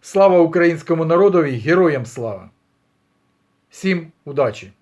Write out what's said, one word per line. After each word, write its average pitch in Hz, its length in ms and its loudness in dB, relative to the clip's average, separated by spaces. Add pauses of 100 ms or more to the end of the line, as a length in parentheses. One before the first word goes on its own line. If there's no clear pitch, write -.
Слава 190 380 4
українському 165 640 0
народові! 170 460 2
Героям 143 560 0
слава! 104 440 -12 (1200)
Всім 175 420 -6 (120)
удачі! 131 580 -6